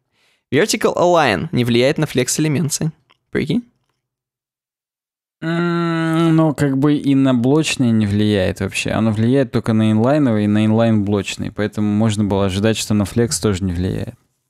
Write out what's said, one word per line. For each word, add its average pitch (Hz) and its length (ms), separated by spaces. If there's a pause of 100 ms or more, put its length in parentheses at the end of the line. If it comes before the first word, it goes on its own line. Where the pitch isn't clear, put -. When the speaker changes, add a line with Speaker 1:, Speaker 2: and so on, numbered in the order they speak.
(520)
Speaker 1:
Vertical 214 440
Align 160 560
не 127 120
влияет 123 340
на - 100
флекс-элемент, 147 680
Сань. 156 180 (380)
Прикинь? 180 340 (1800)
Speaker 2:
М, 165 920
ну, 160 180
как 135 240
бы 147 180
и 139 200
на 135 180
блочные 127 580
не 110 140
влияет 101 540
вообще. - 320
Оно 110 200
влияет 117 400
только 117 220
на 110 180
инлайновые 113 540
и - 20
на 107 180
инлайн-блочные, 104 840
поэтому 104 360
можно 104 380
было 98 200
ожидать, 101 320
что - 160
на 104 120
флекс 117 340
тоже 95 240
не 92 80
влияет. 101 440 (340)